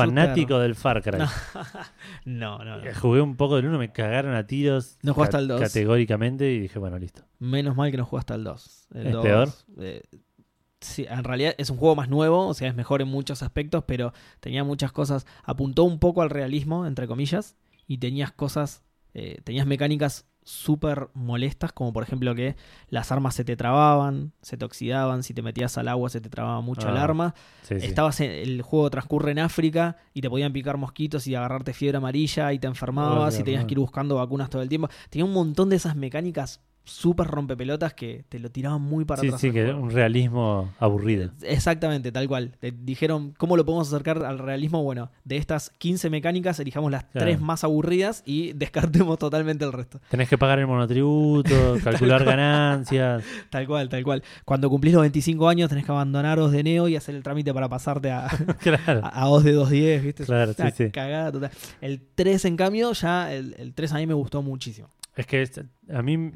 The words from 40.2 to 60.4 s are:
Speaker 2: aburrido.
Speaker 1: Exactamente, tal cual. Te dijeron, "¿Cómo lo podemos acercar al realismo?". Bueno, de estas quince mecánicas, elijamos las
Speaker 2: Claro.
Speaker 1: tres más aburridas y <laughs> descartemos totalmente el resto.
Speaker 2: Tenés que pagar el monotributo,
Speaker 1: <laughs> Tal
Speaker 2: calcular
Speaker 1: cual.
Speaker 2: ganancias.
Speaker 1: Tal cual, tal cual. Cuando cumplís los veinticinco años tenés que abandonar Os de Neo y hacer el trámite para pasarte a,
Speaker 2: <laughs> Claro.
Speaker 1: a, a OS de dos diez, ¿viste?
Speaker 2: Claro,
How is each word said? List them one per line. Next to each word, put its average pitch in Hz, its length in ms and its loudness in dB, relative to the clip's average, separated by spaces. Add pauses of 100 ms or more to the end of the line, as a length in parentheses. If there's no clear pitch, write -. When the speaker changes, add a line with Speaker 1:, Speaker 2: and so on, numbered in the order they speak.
Speaker 2:
aburrido. 101 520 2 (100)
Speaker 1:
Exactamente, 143 720 -2
tal 131 160 -2
cual. 123 320 -4
Te 123 100 -6
dijeron, 143 680 -2
"¿Cómo 170 200 4
lo 156 80 6
podemos 160 240 0
acercar 156 340 -2
al 131 160 -6
realismo?". 143 420 -2
Bueno, 123 300 -4 (140)
de 135 100 -6
estas 151 340 -4 (100)
quince 170 300 -2
mecánicas, 170 520 -2
elijamos 147 280 -2
las 135 140 -4
Speaker 2:
Claro. 120 240 -4
Speaker 1:
tres 151 140 2
más 156 240 -2
aburridas 175 600 0
y 151 280 -4
<laughs> 156 580 2
descartemos 160 80 -2
totalmente 151 460 -2
el 131 80 -4
resto. 127 260 -10 (100)
Speaker 2:
Tenés 123 200 2
que 135 80 6
pagar 135 220 4
el 135 80 2
monotributo, 143 840 4
Speaker 1:
<laughs> 127 240 6
Tal 120 100 2
Speaker 2:
calcular 127 400 6
Speaker 1:
cual. 131 140 4
Speaker 2:
ganancias. 139 840 2 (280)
Speaker 1:
Tal 131 180 -4
cual, 139 220 -2
tal 127 160 -4
cual. 139 180 0 (220)
Cuando 135 240 2
cumplís 143 240 6
los 170 80 10
veinticinco 156 480 4
años 170 180 4
tenés 143 180 -2
que 147 60 -2
abandonar 143 480 0
Os 147 140 6
de 143 100 4
Neo 170 240 4
y 160 80 2
hacer 143 200 -6
el 139 80 -10
trámite 143 300 -2
para 131 140 -2
pasarte 135 440 -4
a, 127 180 -4
Speaker 2:
<laughs> 156 320 -2
Claro. 151 420 2
Speaker 1:
a, - 60 -6
a 131 200 0
OS 147 140 8
de 147 80 8
dos 143 200 4
diez, 147 300 4
¿viste? 143 220 -6
Speaker 2:
Claro, 120 340 2